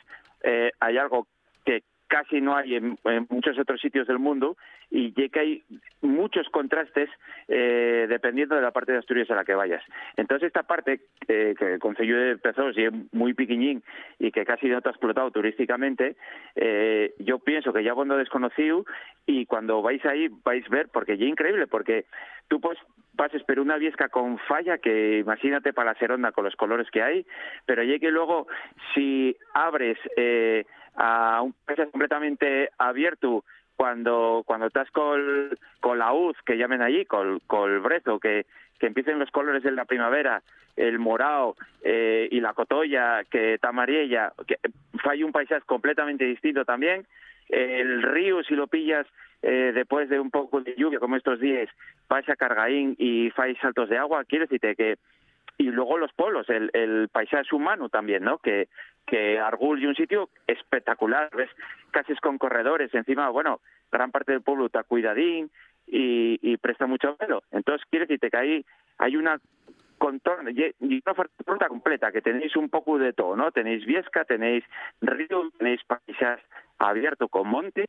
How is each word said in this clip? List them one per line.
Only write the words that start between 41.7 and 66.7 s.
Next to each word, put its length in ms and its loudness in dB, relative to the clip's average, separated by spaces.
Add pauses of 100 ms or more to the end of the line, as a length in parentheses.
eh, 480 2
y 80 0
la 140 -2
cotolla, 680 0
que 320 2
está 140 -2
amarilla, 640 0 (140)
que 100 0 (460)
fai 200 0
un 80 -2
paisaje 340 -2
completamente 600 0
distinto 400 0
también. 420 -2 (420)
El 540 0
río, 400 2
si 100 -2
lo 140 0
pillas, 400 0 (340)
eh, 320 2
después 340 0
de 120 2
un 100 -2
poco 320 0
de 160 -8
lluvia, 220 0
como 160 0
estos 240 0
días, 280 2 (400)
vais 220 0
a 60 2
Cargaín 640 2
y 320 2
fai 240 0
saltos 340 0
de 80 2
agua, 260 0
quiero 220 0
decirte 300 0
que, 220 2 (600)
y 80 2
luego 320 0
los 160 -4
polos, 360 0
el, 240 0
el 360 2
paisaje 460 0
humano 340 -2
también, 340 0
¿no? 140 0
Que, 320 0 (360)
que 340 0
Argul 420 0
y 40 0
un 100 0
sitio 340 -2 (180)
espectacular, 880 0
ves 140 -2 (420)
cases 300 0
con 180 0
corredores, 560 0
encima, 340 0
bueno, 300 0 (320)
gran 180 0
parte 220 -2
del 100 0
pueblo 240 0
está 180 -2
cuidadín 680 0 (340)
y, 560 2
y 160 0
presta 300 -2